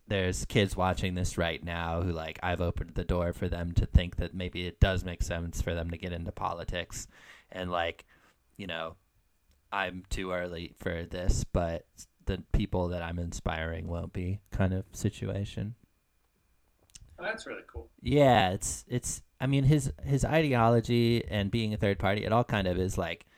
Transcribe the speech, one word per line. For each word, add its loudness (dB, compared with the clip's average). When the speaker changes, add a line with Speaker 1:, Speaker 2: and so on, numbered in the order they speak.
Speaker 1:
there's 0
kids 2
watching 2
this -2
right 0
now -2
who, 0
like, -8
I've -2
opened -2
the -2
door 0
for -4
them -4
to 4
think 4
that -4
maybe -6
it -8
does 6
make -8
sense -4
for -2
them -4
to -8
get -8
into -6
politics. -6
And, -6
like, -2
you -10
know, -6
I'm -4
too -4
early -6
for -6
this, 0
but -2
the -4
people 2
that -4
I'm -4
inspiring -4
won't -6
be," -4
kind 2
of -2
situation. -4
Speaker 2:
Oh, -12
that's -8
really -10
cool. -12
Speaker 1:
Yeah, 6
it's, -6
it's, -4
I 0
mean, 4
his, 4
his 2
ideology 4
and 0
being 0
a -2
third 2
party, 0
it 0
all 6
kind 0
of 2
is, 0
like, -4